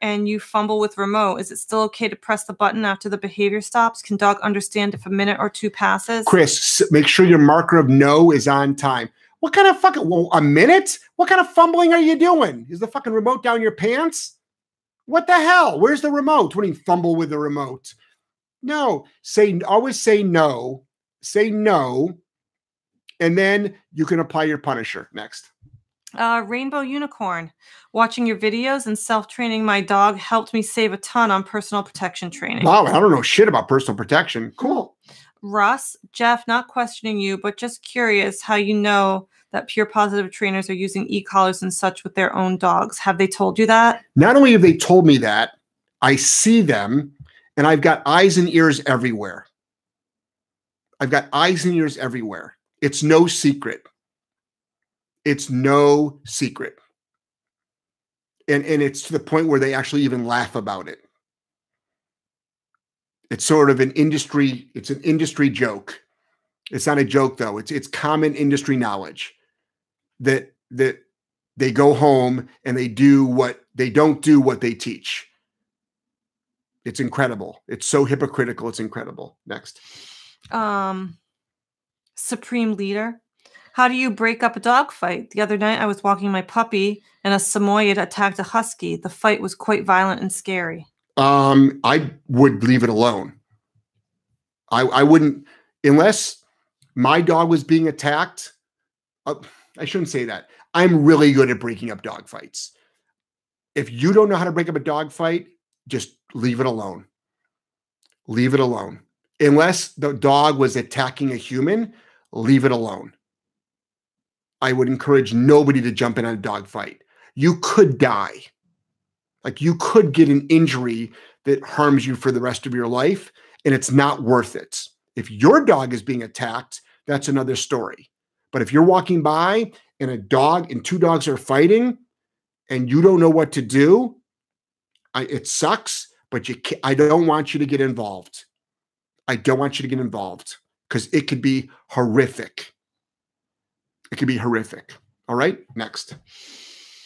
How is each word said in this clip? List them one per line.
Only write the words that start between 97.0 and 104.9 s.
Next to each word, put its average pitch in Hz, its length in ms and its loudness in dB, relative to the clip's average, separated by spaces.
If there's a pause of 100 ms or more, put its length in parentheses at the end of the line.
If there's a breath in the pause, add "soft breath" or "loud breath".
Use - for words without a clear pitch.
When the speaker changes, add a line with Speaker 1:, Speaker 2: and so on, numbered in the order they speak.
Speaker 2:
dog 165 280 2
was 160 140 2
being 160 240 0
attacked. 156 640 -6 (720)
Uh, 147 100 -6 (420 soft breath)
I 156 80 -12
shouldn't 180 240 -6
say 123 160 -6
that. 101 240 -14 (240 soft breath)
I'm 170 300 4
really 147 280 6
good 131 180 4
at 120 100 -4
breaking 117 320 -10
up 98 100 -14
dog - 260 -14
fights. - 440 -18 (1040)
If 117 160 -6
you 139 220 0
don't 214 160 6
know 190 80 0
how 175 80 -2
to 175 60 -4
break 165 180 -4
up 160 60 -8
a 143 40 -4
dog 151 320 -6